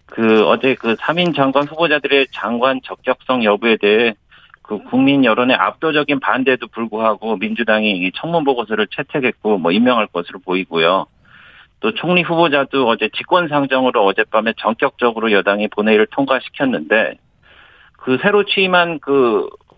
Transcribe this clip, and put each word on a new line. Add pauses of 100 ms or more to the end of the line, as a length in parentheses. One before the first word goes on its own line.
그
어제
그
삼
인
장관
후보자들의
장관
적격성
여부에
대해 (480)
그
국민
여론의
압도적인
반대에도
불구하고
민주당이
이
청문
보고서를
채택했고
뭐
임명할
것으로
보이고요. (720)
또
총리
후보자도
어제
직권상정으로
어젯밤에
전격적으로
여당이
본회의를
통과시켰는데 (800)
그
새로
취임한
그, (280)